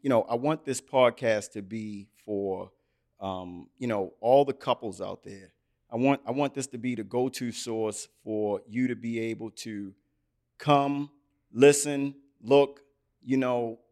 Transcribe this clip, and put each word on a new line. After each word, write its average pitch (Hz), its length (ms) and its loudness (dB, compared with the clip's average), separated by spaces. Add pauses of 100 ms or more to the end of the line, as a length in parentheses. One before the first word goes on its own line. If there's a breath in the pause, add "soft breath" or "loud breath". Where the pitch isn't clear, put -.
you 139 80 -2
know, 117 140 4
I 117 120 -4
want 147 280 -2
this 131 160 -6
podcast 117 720 2
to 107 80 -8
be 104 460 -12 (180)
for, 98 460 -6 (480)
um, 92 480 -10 (100)
you 127 100 -6
know, 101 340 -4
all 131 240 6
the 131 80 -2
couples 107 480 -6
out 98 220 -10
there. 98 280 -18 (400)
I 117 60 -6
want, 135 280 2
I 113 60 -4
want 139 220 -2
this 135 140 -8
to 127 100 -14
be 123 180 -4
the 110 80 -8
go-to 123 480 -4
source 110 560 -6 (160)
for 107 440 -2
you 123 200 -2
to 123 80 -4
be 117 240 -6
able 113 320 -6
to 101 420 -10 (640)
come, 143 520 2 (420)
listen, 139 640 4 (260)
look, 139 400 4 (400)
you 127 160 -2
know, 120 420 -2 (120)